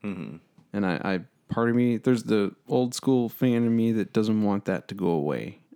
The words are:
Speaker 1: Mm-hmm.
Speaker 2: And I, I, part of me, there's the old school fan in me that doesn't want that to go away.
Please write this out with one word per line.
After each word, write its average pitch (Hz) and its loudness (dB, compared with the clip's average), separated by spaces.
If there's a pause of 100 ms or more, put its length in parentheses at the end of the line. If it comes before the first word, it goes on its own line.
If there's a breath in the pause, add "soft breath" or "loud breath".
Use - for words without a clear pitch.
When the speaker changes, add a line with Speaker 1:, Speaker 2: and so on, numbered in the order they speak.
Speaker 1:
Mm-hmm. 87 -10 (360)
Speaker 2:
And 104 -2
I, 90 2
I, 95 -2 (280)
part 117 0
of 117 2
me, 120 2
there's 120 0
the 104 0 (140)
old 127 0
school 127 0
fan 120 0
in 117 2
me 113 2
that 104 -2
doesn't 107 2
want 101 2
that 95 -4
to 98 -8
go 95 -2
away. 73 -2 (160)